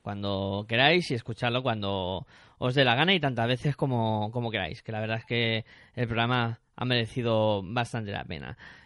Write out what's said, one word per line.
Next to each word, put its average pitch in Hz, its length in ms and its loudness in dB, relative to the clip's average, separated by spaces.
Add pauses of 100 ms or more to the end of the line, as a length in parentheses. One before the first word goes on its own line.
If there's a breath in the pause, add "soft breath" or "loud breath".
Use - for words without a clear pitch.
cuando 101 680 -2
queráis 143 440 4
y 143 40 0
escucharlo 120 480 -2
cuando 98 640 -2 (300 soft breath)
os 123 180 0
dé 139 100 6
la 120 100 6
gana 160 180 4
y 180 80 2
tantas 120 260 0
veces 127 300 0
como, 110 560 0
como 117 180 -2
queráis, 95 320 -4
que 113 100 -8
la 110 80 -4
verdad 110 180 -2
es - 80 -12
que 113 380 0 (300 soft breath)
el 123 120 -2
programa 117 540 0 (160)
ha - 100 -4
merecido 110 760 2
bastante 113 500 -4
la 101 120 -6
pena. 71 320 -10 (300 loud breath)